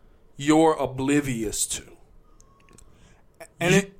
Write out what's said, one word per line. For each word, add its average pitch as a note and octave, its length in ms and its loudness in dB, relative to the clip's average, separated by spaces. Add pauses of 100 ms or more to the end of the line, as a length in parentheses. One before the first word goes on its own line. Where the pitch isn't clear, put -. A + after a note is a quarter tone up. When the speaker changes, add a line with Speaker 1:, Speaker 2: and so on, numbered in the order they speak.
(360)
Speaker 1:
you're D#3 380 4
oblivious C3 920 -4
to. - 160 -10 (1800)
Speaker 2:
And F3+ 160 2
Speaker 1:
You, G3 40 6
Speaker 2:
it G3 200 -4